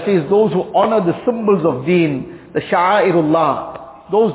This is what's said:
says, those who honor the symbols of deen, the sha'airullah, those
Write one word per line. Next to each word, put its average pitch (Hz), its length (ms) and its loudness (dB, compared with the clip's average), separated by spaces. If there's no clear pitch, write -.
says, 190 240 2
those 202 240 2
who 180 200 -4
honor 208 320 2
the 170 80 0
symbols 208 400 0
of 131 200 -2
deen, 156 540 -2
the 147 80 -4
sha'airullah, 170 1500 0
those 208 240 2